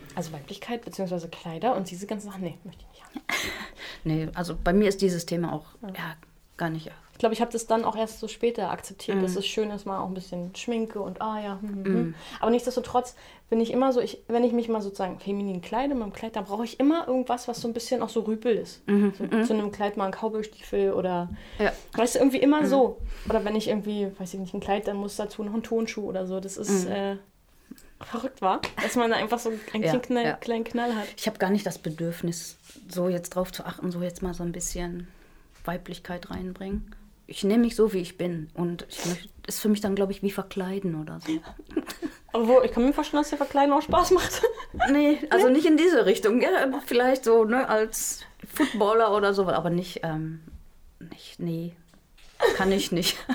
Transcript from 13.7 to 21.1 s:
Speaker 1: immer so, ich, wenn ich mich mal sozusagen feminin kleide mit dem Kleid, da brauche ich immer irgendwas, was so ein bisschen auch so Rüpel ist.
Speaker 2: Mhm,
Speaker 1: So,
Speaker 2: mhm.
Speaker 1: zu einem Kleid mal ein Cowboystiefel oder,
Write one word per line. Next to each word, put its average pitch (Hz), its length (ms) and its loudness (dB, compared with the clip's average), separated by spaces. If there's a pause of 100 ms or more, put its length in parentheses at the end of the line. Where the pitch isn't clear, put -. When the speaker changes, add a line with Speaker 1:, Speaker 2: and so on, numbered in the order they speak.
Speaker 1:
immer 262 200 4
so, 247 80 2
ich, - 200 -2 (100)
wenn 240 160 4
ich 233 80 2
mich 233 160 0
mal 220 120 0
sozusagen 196 380 -4
feminin 196 420 -4
kleide 269 340 -2
mit 233 80 -2
dem 202 100 -8
Kleid, 220 240 -8
da 208 40 0
brauche 202 220 -4
ich - 160 -4
immer 302 300 4
irgendwas, 247 400 0
was 233 100 -6
so 240 80 -4
ein 233 60 -2
bisschen 233 280 -2
auch 226 60 0
so 226 140 0
Rüpel 220 340 0
ist. - 320 -6
Speaker 2:
Mhm, 202 300 6
Speaker 1:
So, 233 80 -6
Speaker 2:
mhm. 220 180 2
Speaker 1:
zu 233 100 2
einem 208 200 0
Kleid 202 240 -2
mal 196 80 0
ein 190 80 -2
Cowboystiefel 208 800 -2
oder, 180 340 0 (320)